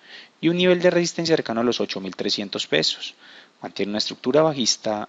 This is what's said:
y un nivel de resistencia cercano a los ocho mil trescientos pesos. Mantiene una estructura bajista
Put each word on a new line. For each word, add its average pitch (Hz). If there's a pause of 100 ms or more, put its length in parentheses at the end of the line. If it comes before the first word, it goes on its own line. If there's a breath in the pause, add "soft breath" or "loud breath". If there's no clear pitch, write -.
(400 loud breath)
y 160
un 175
nivel 180
de 180
resistencia 170
cercano 117
a -
los 117
ocho 98
mil 95
trescientos 101
pesos. - (440 loud breath)
Mantiene 101
una 107
estructura 131
bajista 113